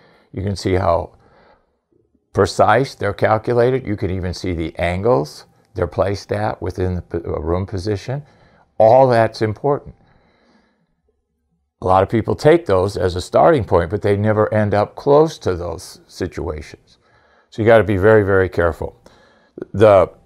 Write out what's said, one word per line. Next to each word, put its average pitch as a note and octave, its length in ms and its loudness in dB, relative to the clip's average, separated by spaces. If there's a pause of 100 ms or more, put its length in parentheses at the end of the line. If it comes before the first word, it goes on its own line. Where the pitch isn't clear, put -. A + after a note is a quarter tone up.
(320)
You F#2 100 -10
can G2 140 -4
see F#2 180 -2
how F2+ 400 -2 (1160)
precise G#2+ 640 0
they're G2+ 180 -6
calculated. A#2+ 720 0
You G2+ 100 -6
can G2 140 -6
even F2+ 240 -6
see F#2 200 -6
the D#2+ 220 -8
angles G#2+ 680 -4 (300)
they're F#2 120 -4
placed F#2+ 460 -4
at G#2+ 280 -4
within F#2 360 -4
the E2+ 60 -8
p-, - 160 -8
uh, D#2+ 220 -8
room E2+ 240 -4
position. G#2 600 -8 (520)
All B2 300 6
that's A#2 340 2
important. A2+ 540 -4 (1900)
A - 60 -6
lot F#2 160 4
of G2 60 -2
people A2 260 -2
take D#3+ 320 2
those G2 300 0
as F2+ 180 -2
a F2+ 60 -6
starting C#3 420 2
point, F2 260 0
but G2+ 140 -6
they G2+ 140 0
never G#2+ 360 0
end G#2+ 220 0
up G2+ 220 -2
close D#3 420 2
to F#2 160 -4
those E2+ 540 -12
situations. - 880 -12 (520)
So - 120 -6
you G#2 40 0
gotta A2+ 180 6
be G2 140 -2
very, G#2+ 260 6
very F#2+ 240 2
careful. - 520 -4 (720)
The G2 360 6 (180)